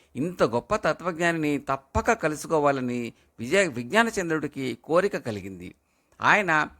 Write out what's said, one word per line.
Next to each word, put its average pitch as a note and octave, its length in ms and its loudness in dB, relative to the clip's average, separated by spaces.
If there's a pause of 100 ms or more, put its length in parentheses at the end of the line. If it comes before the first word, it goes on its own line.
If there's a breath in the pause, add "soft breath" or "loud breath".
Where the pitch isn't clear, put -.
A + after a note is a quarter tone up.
(160)
ఇంత F3 280 0
గొప్ప A#2+ 320 0
తత్వజ్ఞానిని E3 800 0
తప్పక G#3+ 540 -2
కలుసుకోవాలని C#3+ 1000 0 (260 soft breath)
విజయ-, E3 300 2
విజ్ఞానచంద్రుడికి D3 1120 -2
కోరిక F#3 340 2
కలిగింది. F#2+ 580 -8 (460)
ఆయన D#3 480 4 (100)